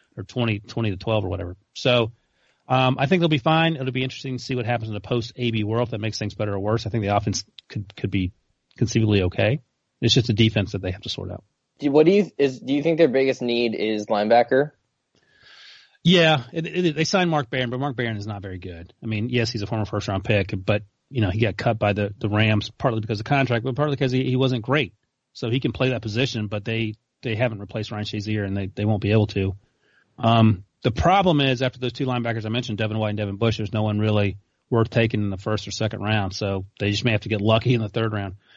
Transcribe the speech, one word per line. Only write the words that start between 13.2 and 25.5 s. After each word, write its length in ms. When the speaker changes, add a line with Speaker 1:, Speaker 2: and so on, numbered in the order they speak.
Speaker 2:
need 320
is 320
linebacker? 640
Speaker 1:
Yeah, 400
it, 140
it, 280
they 80
signed 260
Mark 200
Barron, 220
but 80
Mark 160
Barron 220
is 100
not 140
very 180
good. 340
I 40
mean, 220
yes, 220
he's 100
a 60
former 180
first-round 380
pick, 320
but, 280
you 120
know, 80
he 100
got 180
cut 200
by 160
the, 260
the 100
Rams 400
partly 320
because 180
of 60
contract, 400
but 100
partly 200
because 160
he, 140
he 100
wasn't 280
great. 300
So 160
he 100